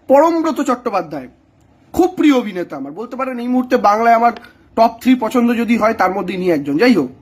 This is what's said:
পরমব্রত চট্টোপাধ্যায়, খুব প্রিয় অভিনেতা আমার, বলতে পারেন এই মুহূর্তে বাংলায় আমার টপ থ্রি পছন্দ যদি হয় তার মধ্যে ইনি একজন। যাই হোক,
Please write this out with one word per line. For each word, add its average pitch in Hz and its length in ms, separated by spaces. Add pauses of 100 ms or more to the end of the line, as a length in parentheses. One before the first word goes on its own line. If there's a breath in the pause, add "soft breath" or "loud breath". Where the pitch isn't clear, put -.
পরমব্রত 311 520
চট্টোপাধ্যায়, 185 680 (640)
খুব - 240
প্রিয় 294 180
অভিনেতা 180 420
আমার, 139 160
বলতে 233 240
পারেন 254 220
এই 240 100
মুহূর্তে 254 280
বাংলায় 214 380
আমার 233 180 (440 soft breath)
টপ 226 140 (100)
থ্রি 254 140
পছন্দ 240 400
যদি 233 220
হয় 220 180
তার 185 200
মধ্যে 196 200
ইনি 180 160
একজন। 143 280
যাই 240 160
হোক, 139 160 (120)